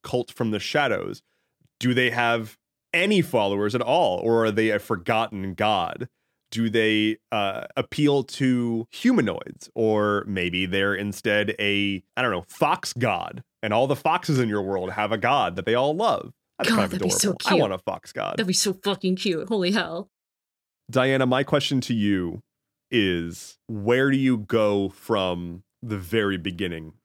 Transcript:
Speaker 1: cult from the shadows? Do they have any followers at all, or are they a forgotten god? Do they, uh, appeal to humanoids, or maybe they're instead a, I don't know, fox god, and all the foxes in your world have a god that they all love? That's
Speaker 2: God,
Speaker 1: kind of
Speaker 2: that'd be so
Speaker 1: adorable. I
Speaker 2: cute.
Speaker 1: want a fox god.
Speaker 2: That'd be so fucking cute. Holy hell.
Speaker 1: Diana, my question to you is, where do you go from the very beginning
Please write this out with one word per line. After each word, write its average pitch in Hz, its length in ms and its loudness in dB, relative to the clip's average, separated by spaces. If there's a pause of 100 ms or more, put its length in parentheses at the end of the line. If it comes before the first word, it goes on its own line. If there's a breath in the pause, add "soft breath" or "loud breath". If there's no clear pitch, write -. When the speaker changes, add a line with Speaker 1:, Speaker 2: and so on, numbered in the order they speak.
Speaker 1:
cult - 300 -4
from 113 180 -2
the 104 80 -2
shadows? 104 640 -2 (580)
Do 123 140 2
they 127 160 4
have 117 480 0 (360)
any 190 280 4
followers 104 520 0
at - 80 0
all, 120 380 2
or 113 240 2
are 110 80 2
they 110 180 2
a 104 100 0
forgotten 101 760 -2
god? 101 560 -2 (400)
Do 113 200 -2
they, 110 480 2 (120)
uh, 101 360 -4 (100)
appeal 143 480 0
to 120 680 -2
humanoids, - 840 0
or 104 540 2
maybe 92 360 -2
they're 98 300 0
instead 104 640 0
a, 101 420 0 (140)
I 127 60 -2
don't 123 100 0
know, 87 160 -4
fox - 460 -2
god, 113 500 -2 (180)
and 107 120 0
all 117 120 4
the 139 120 0
foxes 156 420 0
in 123 80 2
your 104 140 0
world 95 300 -2
have 104 200 -2
a 110 60 0
god 107 400 0
that 95 80 -6
they 113 100 2
all 135 180 2
love? 185 380 -2 (260)
That's - 120 -2
Speaker 2:
God, 226 60 2
Speaker 1:
kind 220 100 2
of 180 60 -4
Speaker 2:
that'd 185 120 -4
be 185 60 0
so 190 220 0
Speaker 1:
adorable. - 160 -6
I - 20 2
Speaker 2:
cute. 269 100 4
Speaker 1:
want 104 140 2
a 92 60 -4
fox - 340 -10
god. - 240 -4
Speaker 2:
That'd 180 100 -2
be 185 60 2
so 196 180 0 (100)
fucking 190 360 -2
cute. 185 320 -4
Holy 190 220 0
hell. 180 380 -4 (800)
Speaker 1:
Diana, 131 360 2
my 127 180 2
question 139 380 0
to 123 120 -2
you 101 480 0 (480)
is, 87 680 -2 (100)
where 120 420 2
do 135 80 4
you 131 200 2
go 104 520 2
from 90 720 -2 (200)
the 107 140 -6
very 98 400 -2
beginning 85 560 -8 (120)